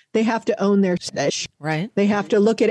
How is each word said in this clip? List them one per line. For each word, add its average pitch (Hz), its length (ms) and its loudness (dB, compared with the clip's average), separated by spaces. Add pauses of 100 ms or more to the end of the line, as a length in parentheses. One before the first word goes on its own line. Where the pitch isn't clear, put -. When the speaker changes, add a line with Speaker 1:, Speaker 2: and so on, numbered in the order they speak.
(120)
Speaker 1:
they 220 100 2
have 226 220 -2
to - 180 -2
own 202 200 4
their 180 160 0
flesh. - 500 -6 (100)
Speaker 2:
Right. 156 360 -4
Speaker 1:
They 202 120 2
have 208 220 0
to 214 120 2
look 220 200 2
at 214 100 2